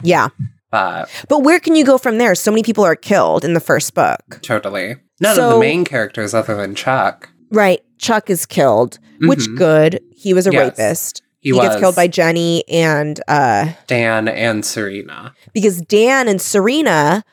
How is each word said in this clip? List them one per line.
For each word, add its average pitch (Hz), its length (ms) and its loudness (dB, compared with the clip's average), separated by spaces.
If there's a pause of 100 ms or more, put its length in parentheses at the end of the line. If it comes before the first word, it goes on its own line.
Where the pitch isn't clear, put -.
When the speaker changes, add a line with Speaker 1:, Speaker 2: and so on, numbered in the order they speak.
Speaker 1:
Yeah. 160 260 2 (420)
Speaker 2:
But 90 380 -4 (200)
Speaker 1:
But 294 140 2
where 320 180 4
can 330 160 0
you 311 80 4
go 262 140 4
from 226 200 -2
there? 226 160 2
So - 160 -2
many 220 120 2
people 214 220 0
are 160 100 2
killed 113 500 0
in 170 100 -2
the 165 60 0
first - 340 -2
book. - 480 -2
Speaker 2:
Totally. 101 540 -6 (220)
None 202 120 0
of 208 60 0
the 240 160 2
Speaker 1:
So 226 60 4
Speaker 2:
main 175 280 2
characters 110 480 -4
other 110 200 -2
than 98 200 -6
Chuck. 127 560 -2 (200)
Speaker 1:
Right. 202 300 2 (180)
Chuck 220 300 -2
is 185 160 -4
killed, 127 540 0 (240)
which 170 180 4
Speaker 2:
Mm-hmm. 113 160 -6
Speaker 1:
good. 156 440 2 (140)
He 190 200 -2
was 180 120 2
a 190 60 2
Speaker 2:
Yes. - 80 4 (180)
Speaker 1:
rapist. - 440 -4 (180)
Speaker 2:
He 135 120 -2
Speaker 1:
He 127 60 2
gets - 180 2
Speaker 2:
was. - 40 -4
Speaker 1:
killed 180 160 2
by 180 120 4
Jenny 170 600 0
and, 151 500 0 (100)
uh, 131 400 2 (180)
Speaker 2:
Dan 113 420 0
and 110 340 -2
Serena. 101 720 -10 (220)
Speaker 1:
Because 190 260 0
Dan 226 480 2
and 190 140 0
Serena 202 920 0